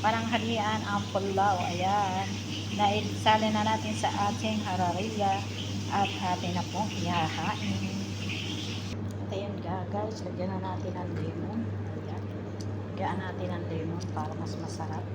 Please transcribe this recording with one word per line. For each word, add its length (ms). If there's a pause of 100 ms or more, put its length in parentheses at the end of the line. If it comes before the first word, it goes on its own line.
pananghalian, 800
ang 160 (160)
pulaw. 400 (160)
Ayan. 560 (480)
Naisali 760
na 140
natin 320
sa 160 (160)
ating 400
harariya 720 (560)
at 140 (260)
atin 180
na 160
pong 300
ihahain. 960 (1300)
At 80
ayan 320
nga, 260
guys, 380
lagyan 260
na 220
natin 160
ng 240
lemon. 480
Ayan. 600 (680)
Lagyan 320
natin 240
ng 240
lemon 400
para 240
mas 240
masarap. 560